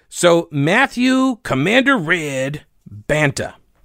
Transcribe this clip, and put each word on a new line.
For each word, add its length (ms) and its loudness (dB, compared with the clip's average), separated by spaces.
So, 400 2
Matthew 920 0
Commander 560 0
Red 640 -4
Banta. 640 -4